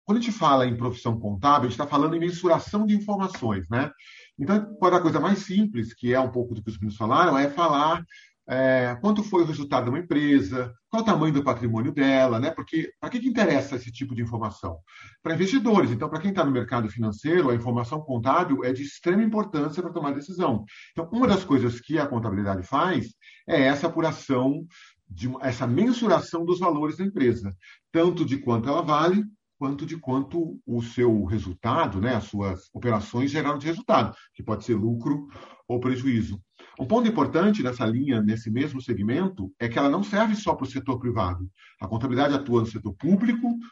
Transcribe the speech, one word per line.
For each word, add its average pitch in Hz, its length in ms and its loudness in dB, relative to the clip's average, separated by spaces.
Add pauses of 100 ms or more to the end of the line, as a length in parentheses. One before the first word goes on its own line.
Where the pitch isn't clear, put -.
quando 208 140 2
a 240 40 0
gente 233 160 -4
fala 135 300 4
em 117 80 -2
profissão 117 420 -2
contábil, 120 500 2
a - 20 -2
gente - 80 -6
tá 143 100 -4
falando 156 300 2
em - 20 -2
mensuração 175 640 0
de 208 80 4
informações, 185 760 -2
né? 131 200 0 (480)
Então, 202 380 0
pode 180 220 4
a 170 40 0
coisa 156 200 2
mais 190 180 2
simples, 185 540 0
que 123 200 0
é 131 60 4
um 127 120 0
pouco 120 220 -4
do 110 80 -8
que - 80 -10
os 104 80 -8
meninos 104 200 -6
falaram, 139 400 2
é 143 120 2
falar, 160 540 0 (420)
é, 127 540 0
quanto 208 240 0
foi 175 200 2
o - 20 -2
resultado 139 400 -2
de 120 40 -2
uma 139 100 -2
empresa, 139 760 2 (160)
qual 226 120 -2
o 214 40 -4
tamanho 156 280 2
do 139 100 2
patrimônio 120 500 -2
dela, 131 480 4
né? 151 100 0
Porque - 480 -4
pra 156 100 -8
que 240 120 -6
que 254 80 0
interessa 160 480 2
esse - 120 -12
tipo 117 240 -10
de 113 80 -4
informação? 107 580 -6 (440)
Pra 165 100 -2
investidores. 196 580 4
Então, 127 180 -4
pra 156 100 -6
quem 196 140 -2
tá 180 100 2
no 139 80 2
mercado 120 380 0
financeiro, 120 600 0
a 120 60 2
informação 120 460 -2
contábil 135 640 0
é 127 80 0
de 139 100 -6
extrema 180 400 0
importância 196 580 -2
pra 170 120 -8
tomar 147 180 -4
decisão. 143 540 -2 (260)
Então, 165 220 -8
uma 247 120 2
das 202 200 4
coisas 120 340 2
que 156 180 -4
a - 80 0
contabilidade 101 580 -2
faz 147 500 -2 (340)
é 165 140 2
essa 143 260 2
apuração, 156 800 -2 (440)
de, 101 220 -6 (100)
essa 131 240 -4
mensuração 170 760 2
dos 175 160 0
valores 156 380 0
da 190 80 -2
empresa, 110 500 0 (360)
tanto 165 340 2
de 127 120 -2
quanto 117 300 -2
ela 151 140 0
vale, 170 420 2 (340)
quanto 143 280 -6
de 160 120 -10
quanto 139 680 -4
o 120 160 -4
seu 117 420 2
resultado, 101 800 -2
né, 120 140 0
as 101 100 -4
suas 98 480 -6
operações 117 580 -2
geraram 143 260 -2
de 139 100 -8
resultado, 160 460 0 (200)
que - 100 -16
pode 104 220 -4
ser 117 100 0
lucro 117 520 -2 (400)
ou 123 120 -2
prejuízo. 120 640 -2 (380)
Um 139 60 -6
ponto 226 220 4
importante 160 560 2
nessa 123 220 -2
linha, 120 360 0
nesse 110 280 0
mesmo 135 320 -2
segmento, 117 760 -2
é 117 100 -2
que 117 80 -6
ela 139 120 2
não 165 140 0
serve 214 320 2
só 160 200 -2
pro 131 100 -6
setor 127 340 -6
privado. 92 480 -2 (320)
A 107 80 -8
contabilidade 123 460 0
atua 120 280 2
no 107 60 0
setor 104 280 -8
público, 233 600 2 (140)